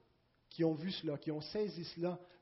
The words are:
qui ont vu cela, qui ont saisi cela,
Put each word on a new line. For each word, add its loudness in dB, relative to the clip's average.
qui 2
ont 8
vu -2
cela, -2
qui -4
ont 0
saisi -2
cela, 0